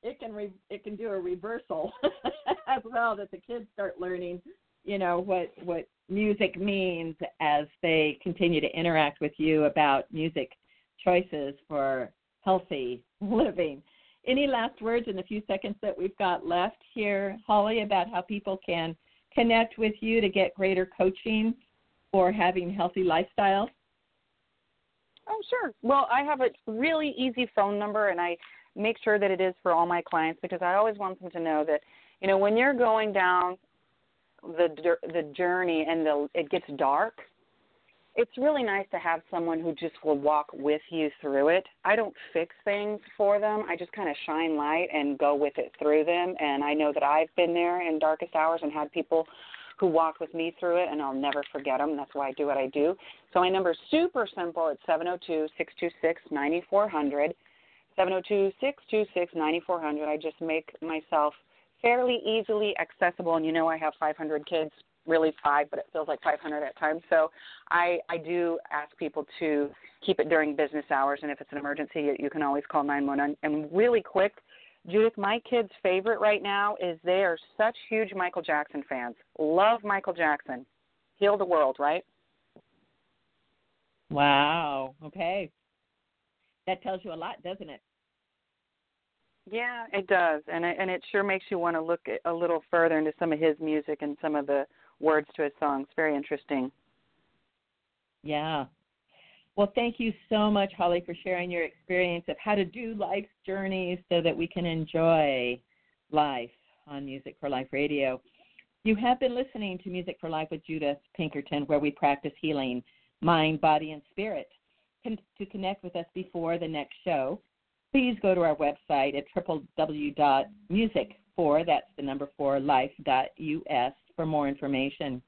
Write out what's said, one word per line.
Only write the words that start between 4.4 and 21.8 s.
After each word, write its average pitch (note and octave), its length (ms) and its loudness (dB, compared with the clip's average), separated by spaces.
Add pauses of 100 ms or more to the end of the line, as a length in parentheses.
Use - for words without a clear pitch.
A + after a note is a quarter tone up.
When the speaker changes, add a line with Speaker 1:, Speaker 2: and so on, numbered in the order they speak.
Speaker 1:
you G3 120 -4
know, F3 220 0
what, F#3 320 -2 (140)
what F3 200 -6 (220)
music G#3 500 0
means F3+ 580 -2 (260)
as D3 240 2 (160)
they D#3+ 420 2
continue F3 380 0
to D3 60 -2
interact D#3+ 520 0
with D3+ 160 -4
you D#3 300 2
about C#3+ 480 4
music D#3+ 400 -4 (500)
choices E3+ 520 0 (120)
for C3+ 420 -2 (300)
healthy C#3+ 640 -2 (160)
living. F#3+ 640 0 (440)
Any C4+ 220 2
last A#3 340 -2
words A#3 280 -2
in F#3+ 80 -4
the F3+ 60 -6
few G#3 220 -6
seconds G3+ 360 -4
that G#3 160 -4
we've F#3 200 -6
got F3+ 300 -2
left F3+ 300 0 (160)
here, G3+ 520 -2
Holly, G#3+ 360 2
about G3+ 280 0
how F#3+ 120 -4
people G3 440 -6
can E3 300 -4 (380)
connect A3+ 440 4
with G#3+ 220 0
you A3+ 220 2
to G3+ 80 4
get F#3+ 260 2
greater F#3+ 420 0
coaching G#3+ 560 0 (580)